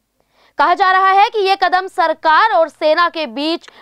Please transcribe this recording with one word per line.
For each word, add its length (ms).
कहा 160
जा 180
रहा 180
है 180
कि 100
ये 180
कदम 320
सरकार 640
और 160
सेना 400
के 180
बीच 420